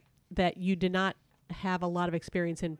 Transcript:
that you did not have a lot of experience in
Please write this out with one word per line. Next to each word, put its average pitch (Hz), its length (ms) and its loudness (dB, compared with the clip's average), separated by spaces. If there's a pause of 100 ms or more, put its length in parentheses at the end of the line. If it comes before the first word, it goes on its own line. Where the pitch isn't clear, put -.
(300)
that 180 280 2
you 185 180 2
did 180 160 2
not 185 240 0 (340)
have 185 320 -2
a 180 40 0
lot 175 240 0
of 165 40 0
experience 170 480 -2
in 160 180 -2